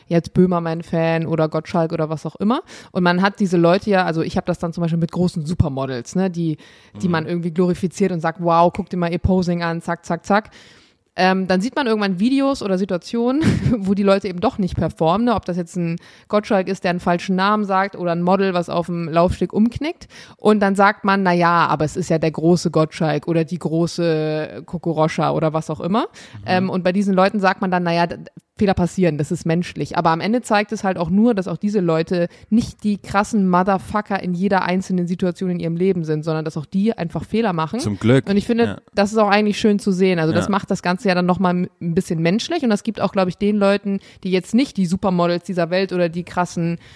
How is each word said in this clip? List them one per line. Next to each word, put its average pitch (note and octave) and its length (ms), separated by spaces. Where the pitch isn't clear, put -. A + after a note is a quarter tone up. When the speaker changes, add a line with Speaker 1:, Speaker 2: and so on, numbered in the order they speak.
Speaker 1:
jetzt E3 260
Böhmermann-Fan E3 920
oder D#3 220
Gottschalk D#3+ 460
oder D#3+ 160
was D#3 160
auch D#3+ 100
immer. A#3+ 260
Und F3+ 120
man F3 180
hat G3+ 180
diese F#3 180
Leute E3+ 320
ja, F#3+ 160
also D#3+ 160
ich - 160
hab F#3 80
das F3 140
dann E3+ 140
zum F3 80
Beispiel E3 180
mit D#3+ 140
großen F3 320
Supermodels, C3+ 720
ne, F#3+ 140
die, E3 280
die G3+ 60
Speaker 2:
Mhm. F3 40
Speaker 1:
man D#3+ 160
irgendwie F3 260
glorifiziert F3+ 580
und F3 80
sagt, E3 220
wow, E3+ 340
guck F#3 140
dir F#3 80
mal E3+ 140
ihr F3 80
Posing F3+ 440
an, E3 180
zack, - 240
zack, E3+ 200
zack. G#3 240
Ähm, F#3 320
dann F#3 120
sieht A3+ 160
man C#4+ 100
irgendwann G3+ 340
Videos C4+ 440
oder F#3+ 140
Situationen, A#3 680
<laughs> - 340
wo G3 160
die G3+ 100
Leute G3 260
eben F3 100
doch G#3+ 180
nicht F#3 200
performen, F3+ 480
ne? A#3+ 100
Ob F#3 80
das F3 140
jetzt F3 180
ein E3+ 220
Gottschalk G#3 400
ist, G3 160
der F3+ 60
einen F3 100
falschen F3 340
Namen G3+ 300
sagt G3 320
oder F3 160
ein E3+ 80
Model, F#3+ 320
was F3 160
auf E3 160
dem E3+ 240
Laufsteg F3 420
umknickt. A#3+ 560
Und G#3+ 240
dann G3 140
sagt G3+ 280
man, G3 200
"Na F3+ 100
ja, E3+ 340
aber D3+ 160
es D3 140
ist F3 120
ja D#3+ 100
der D#3 120
große E3 400
Gottschalk D#3 560
oder E3 160
die E3 160
große D#3 1080
Coco E3+ 260
Rocha D#3 400
oder D3+ 200
was D#3+ 180
auch D#3 120
immer." G#3 220
Speaker 2:
Mhm. - 420
Speaker 1:
Ähm, F#3 240
und F3+ 160
bei F3+ 80
diesen G3 220
Leuten G3 260
sagt F#3+ 180
man F#3 120
dann, F3+ 120
"Na E3+ 100
ja, E3+ 140
d-, E3+ 100
Fehler G3 160
passieren, F3 440
das D3 140
ist E3+ 140
menschlich." E3 520
Aber E3 140
am E3 100
Ende A3+ 200
zeigt G#3 300
es G#3+ 120
halt F#3+ 140
auch E3 120
nur, A3 240
dass F#3+ 160
auch E3+ 80
diese G#3 220
Leute E3+ 480
nicht - 340
die G#3 140
krassen G3+ 520
Motherfucker F#3+ 720
in F3+ 120
jeder F#3+ 300
einzelnen F3+ 440
Situation F3+ 420
in F3+ 100
ihrem E3 160
Leben F3+ 300
sind, D3+ 180
sondern D#3 220
dass D#3+ 100
auch D3+ 100
die G3+ 320
einfach E3 280
Fehler G#3+ 260
machen. E3 280
Speaker 2:
Zum G#2 200
Glück. B2+ 300
Speaker 1:
Und G3+ 80
ich G#3 80
finde, A#3 200
Speaker 2:
Ja. G#3 120
Speaker 1:
das G3 180
ist A3 60
auch G#3 120
eigentlich G#3 300
schön G#3 200
zu G3+ 120
sehen. F#3 280
Also D#3+ 140
das C3 120
Speaker 2:
Ja. G3+ 60
Speaker 1:
macht G3 200
das F#3+ 100
Ganze F#3 260
ja F3+ 80
dann F3+ 100
nochmal F3+ 260
m-, F3+ 180
ein E3+ 140
bisschen F3 260
menschlich. G#3+ 420
Und A#3+ 60
das G#3 140
gibt - 160
auch, - 140
glaub F#3+ 160
ich, - 80
den G#3 180
Leuten, G3+ 460
die F#3+ 60
jetzt F3+ 220
nicht C4+ 220
die F#3+ 100
Supermodels F3 600
dieser E3+ 240
Welt F#3 240
oder F3 160
die E3+ 160
krassen E3+ 540